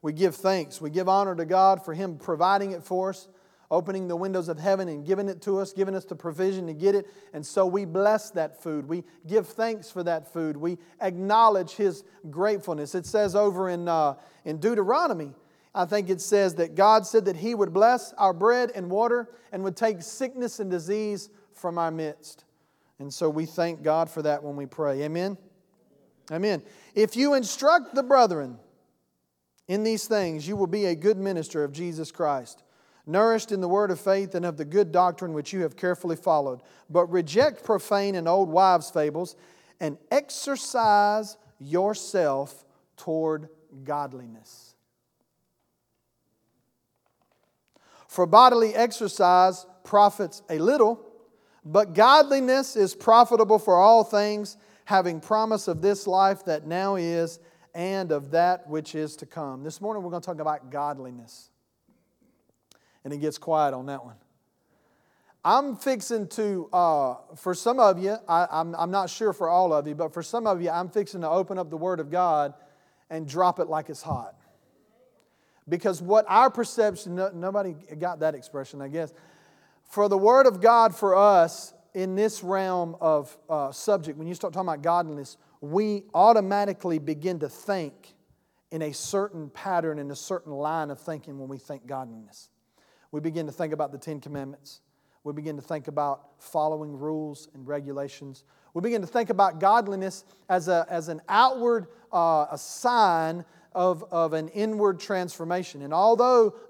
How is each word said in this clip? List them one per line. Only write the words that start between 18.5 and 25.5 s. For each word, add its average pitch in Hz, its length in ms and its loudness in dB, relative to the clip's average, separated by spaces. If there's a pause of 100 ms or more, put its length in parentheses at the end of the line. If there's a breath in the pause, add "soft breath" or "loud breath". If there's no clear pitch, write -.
and 185 160 -8
water 233 400 0 (220 loud breath)
and 190 120 -8
would 190 140 -6
take 214 240 -2
sickness 247 580 -8
and 190 120 -6
disease 202 580 -6 (240 soft breath)
from 170 240 -8
our 165 140 -2
midst. 156 520 -10 (540)
And 139 160 -14
so 160 160 0
we 156 160 -4
thank 165 380 -4
God 160 260 0
for 160 140 -8
that 147 200 -2
when 143 120 -10
we 143 100 -10
pray. 143 380 -4
Amen? 180 340 -4 (960)